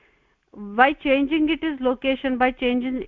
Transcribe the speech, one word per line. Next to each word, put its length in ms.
by 400
changing 560
it 140
is 180
location, 560
by 140
changing 560